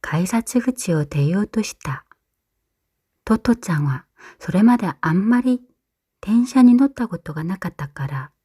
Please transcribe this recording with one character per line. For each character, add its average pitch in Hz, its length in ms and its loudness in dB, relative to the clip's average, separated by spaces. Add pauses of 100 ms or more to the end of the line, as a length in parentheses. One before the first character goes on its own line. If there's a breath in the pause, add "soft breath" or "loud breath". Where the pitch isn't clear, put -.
改 170 240 -4
札 233 340 -2
口 240 360 -2
を 147 100 0
出 143 220 0
よ 185 140 0
う 208 60 -2
と 220 140 -4
し - 160 -10
た。 - 260 -8 (1200)
ト 220 100 2
ッ - 20 -4
ト 233 180 0
ち 240 140 -12
ゃ 160 80 0
ん 147 80 0
は 135 220 -4 (320 loud breath)
そ - 120 -8
れ 190 120 2
ま 240 140 6
で 185 220 -4
あ 160 140 -2
ん 196 160 0
ま 247 100 4
り 247 220 -2 (580)
電 233 280 0
車 254 160 4
に 247 100 10
乗 269 140 4
っ - 20 0
た 247 180 -6
こ 170 120 -10
と 151 140 -14
が 156 100 -8
な 185 140 -6
か 175 120 -8
っ - 80 -12
た 143 100 -8
か 139 200 -8
ら 135 240 -8 (140)